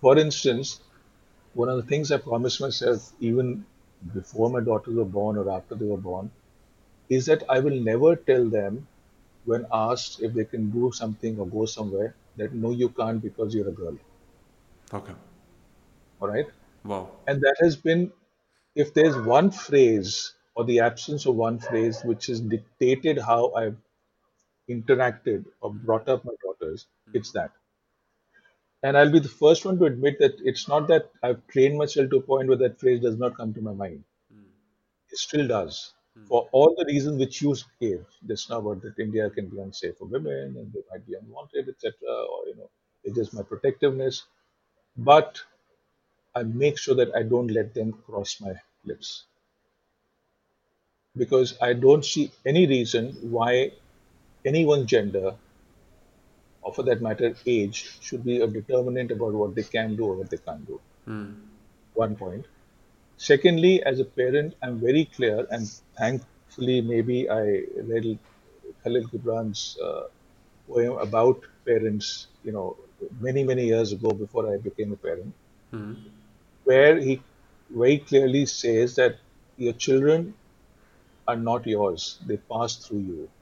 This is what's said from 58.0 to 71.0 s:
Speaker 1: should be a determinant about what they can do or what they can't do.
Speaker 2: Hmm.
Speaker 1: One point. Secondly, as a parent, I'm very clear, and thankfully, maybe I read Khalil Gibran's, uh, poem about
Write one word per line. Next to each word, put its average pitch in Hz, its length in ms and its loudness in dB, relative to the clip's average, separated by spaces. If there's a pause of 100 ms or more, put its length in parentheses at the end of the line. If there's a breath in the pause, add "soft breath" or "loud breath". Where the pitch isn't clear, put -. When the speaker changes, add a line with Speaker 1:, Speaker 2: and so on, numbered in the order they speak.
Speaker 1:
should 120 240 -10
be 123 160 0
a 113 60 2
determinant 123 640 -2
about 110 220 -4
what 104 220 -2
they 110 80 -4
can 110 340 -4
do 113 100 -2
or 98 100 -2
what 95 140 -10
they 85 80 -8
can't 78 280 -14
do. - 140 -14 (240)
Speaker 2:
Hmm. 104 280 -12 (600)
Speaker 1:
One 110 220 -2
point. 98 300 -12 (680)
Secondly, 170 680 6
as 131 180 0
a 131 40 2
parent, 131 580 0
I'm 123 160 -6
very 135 280 2
clear, 117 440 0
and 113 160 -6 (320)
thankfully, 127 840 -2
maybe 117 480 0
I 110 120 0 (500)
read 113 260 -2 (680)
Khalil 120 280 -2
Gibran's, 113 680 -6
uh, 82 220 -6 (640)
poem 120 300 0
about 113 440 2 (220)